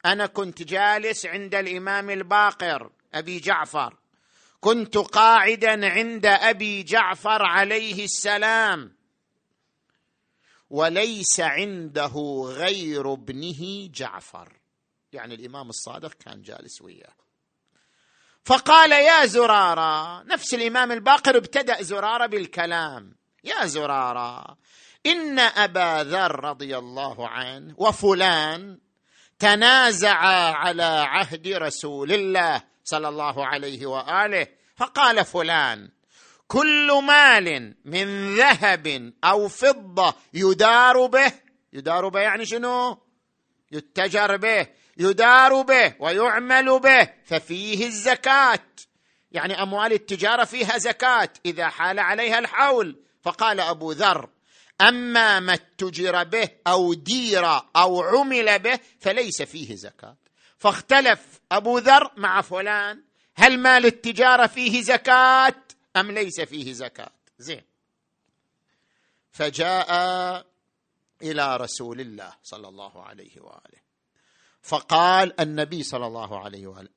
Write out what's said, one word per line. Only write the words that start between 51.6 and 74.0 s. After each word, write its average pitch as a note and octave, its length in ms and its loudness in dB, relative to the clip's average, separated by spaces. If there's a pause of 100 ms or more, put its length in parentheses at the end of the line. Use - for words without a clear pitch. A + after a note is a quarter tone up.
حال F#3 300 -4
عليها A3 400 -2
الحول. A#3 580 0 (260)
فقال G3+ 380 -2
أبو D#3+ 320 -6
ذر: E3 360 -2 (520)
"أما A#3 600 4
ما F3+ 140 0
اتجر F3 680 -4
به G#3 240 -4 (180)
أو F3+ 280 2
دير F#3+ 520 -2 (300)
أو F3+ 260 4
عمل A3+ 560 0
به A#3 200 -2 (220)
فليس G3 420 -4
فيه C3 340 -14
زكاة". G#2 400 -20 (420)
فاختلف A#3+ 640 2 (320)
أبو A3 260 -2
ذر C4+ 380 6
مع G3 240 -2
فلان، G3+ 600 -6 (340)
هل B3 220 6
مال B3+ 280 6
التجارة A#3 600 2
فيه B3 360 -4
زكاة B3+ 720 4 (420)
أم G3 140 0
ليس G3+ 300 -6
فيه C#3+ 320 -10
زكاة؟ B2 380 -16 (280)
زين، C3+ 240 -16 (1700)
فجاء E3 580 -4 (1300)
إلى D3 340 -4
رسول A#2+ 440 -12
الله G#2 320 -18 (100)
صلى G#2 260 -20
الله G2 360 -20
عليه G2+ 360 -20
وآله، - 380 -20 (840)